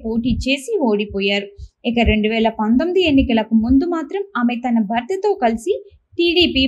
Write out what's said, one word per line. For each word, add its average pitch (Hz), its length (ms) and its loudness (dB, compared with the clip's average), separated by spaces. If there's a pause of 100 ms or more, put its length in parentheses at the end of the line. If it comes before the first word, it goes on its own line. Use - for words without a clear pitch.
పోటీ 233 300 -2
చేసి 269 460 -2
ఓడిపోయారు. 202 680 -2 (380)
ఇక 233 180 -2
రెండు 214 260 2
వేల 220 200 0
పంతొమ్మిది 262 600 0
ఎన్నికలకు 247 460 2
ముందు 240 300 4
మాత్రం 339 380 -4 (140)
ఆమె 240 180 0
తన 240 240 0 (120)
భర్తతో 381 440 -2
కలిసి 233 400 -2 (440)
టీడీపీ 330 500 2